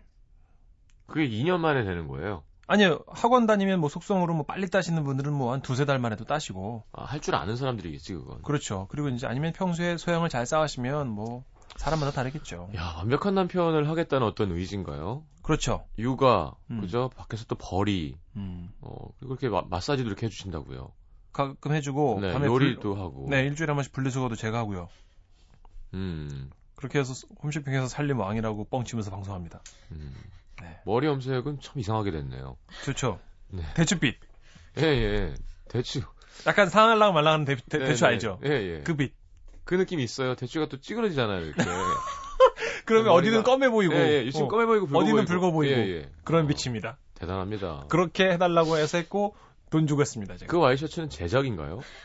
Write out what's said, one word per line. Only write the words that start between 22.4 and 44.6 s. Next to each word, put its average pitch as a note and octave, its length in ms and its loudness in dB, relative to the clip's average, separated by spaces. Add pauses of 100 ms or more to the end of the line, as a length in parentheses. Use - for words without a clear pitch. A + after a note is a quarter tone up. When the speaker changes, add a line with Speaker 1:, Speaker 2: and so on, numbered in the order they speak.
Speaker 1:
요리도 B2+ 320 2 (160)
Speaker 2:
불-, - 60 -6
Speaker 1:
하고. C#2 280 -8
Speaker 2:
네, C3+ 160 2
일주일에 D3 240 -2
한 D3 60 0
번씩 C#3 180 -4
분리수거도 B2+ 420 -2
제가 A2 220 -4
하고요. G2 320 -6 (1040)
Speaker 1:
음. D2 560 -8 (260)
Speaker 2:
그렇게 C3+ 220 -4
해서 C3 160 -2 (280)
홈쇼핑에서 C3+ 460 -2
살림 C#3 320 -2
왕이라고 G#2+ 480 -2
뻥치면서 A2+ 420 -4
방송합니다. F#2+ 520 -10 (300)
Speaker 1:
음. D2+ 220 -12 (460)
Speaker 2:
네. E2+ 240 -16
Speaker 1:
머리 A#2+ 220 2
염색은 C3+ 540 -2
참 - 180 -12
이상하게 G#2+ 320 -2
됐네요. C2 460 -8 (280)
Speaker 2:
좋죠. B2 360 -2 (280)
Speaker 1:
네. F2+ 140 -8 (120)
Speaker 2:
대추빛. D3+ 420 2 (640)
Speaker 1:
예, C3 80 2
예. G#2 480 2 (340)
대추. B2+ 340 -4 (460)
Speaker 2:
약간 G3+ 200 6
상할랑 G#3+ 460 6
말랑한 D#3 300 4
대-, C#3 120 2
대-, - 220 -4
Speaker 1:
네, C#3 80 0
Speaker 2:
대추 B2 180 4
Speaker 1:
네. - 60 10
Speaker 2:
알죠? G2+ 340 0
Speaker 1:
예, C#3 60 0
예. F2+ 340 -2
Speaker 2:
그 D#3+ 120 -2
빛. C#3 180 -2 (500)
Speaker 1:
그 E3+ 120 -4
느낌이 F3+ 260 0
있어요. B2+ 320 -2
대추가 D3+ 320 -4
또 C3+ 140 -8
찌그러지잖아요, C#3 640 -2
이렇게. D#2+ 200 -2
Speaker 2:
<laughs> - 1200 0
그러면 A3 260 6
Speaker 1:
머리가, - 20 10
Speaker 2:
어디는 G#3+ 280 6
검해 C4 280 6
보이고, G3 240 4
Speaker 1:
예, D3+ 320 4
예. C3 40 -2
지금 D3 160 0
Speaker 2:
어, - 20 0
Speaker 1:
검해 A3+ 180 2